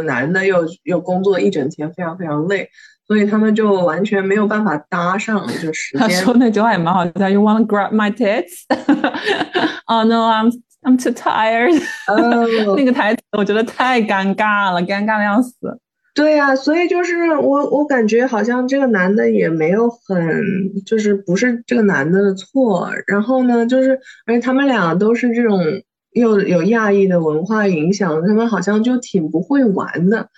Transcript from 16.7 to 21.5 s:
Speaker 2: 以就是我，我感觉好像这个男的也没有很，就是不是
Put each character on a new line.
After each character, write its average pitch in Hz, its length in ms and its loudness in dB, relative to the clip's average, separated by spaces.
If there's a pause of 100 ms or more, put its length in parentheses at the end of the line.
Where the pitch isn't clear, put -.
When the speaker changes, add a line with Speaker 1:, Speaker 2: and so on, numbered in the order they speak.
Speaker 2:
以 349 100 2
就 349 140 0
是 339 360 -2
我， 277 320 0
我 294 160 0
感 240 200 2
觉 233 200 2
好 226 160 -2
像 247 260 -2
这 269 100 0
个 269 100 2
男 196 260 2
的 233 160 2
也 190 180 0
没 160 220 0
有 226 180 2
很， 165 540 -2 (420)
就 220 140 -2
是 208 160 0
不 185 200 -2
是 233 320 -2